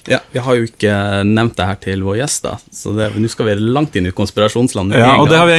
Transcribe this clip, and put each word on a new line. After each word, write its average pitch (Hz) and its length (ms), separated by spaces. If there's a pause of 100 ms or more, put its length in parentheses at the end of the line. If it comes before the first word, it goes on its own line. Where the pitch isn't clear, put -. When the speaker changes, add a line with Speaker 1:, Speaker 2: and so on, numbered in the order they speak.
Speaker 1:
Ja, 131 120 (120)
vi 127 80
har 127 160
jo 117 80
ikke 104 300 (340)
nevnt 113 280
det 90 120
her 98 60
til 95 320
vår 98 160
gjest - 240
da, - 80 (180)
så - 240
det, 107 160
nå 110 160
skal 113 220
vi 101 100
langt 131 400
inn 90 80
i 92 80
konspirasjonsland 104 720
med 113 100
Speaker 2:
Ja, 120 160
Speaker 1:
en 131 60
Speaker 2:
og 147 80
det 160 80
Speaker 1:
gang. 165 40
Speaker 2:
har 175 100
vi - 80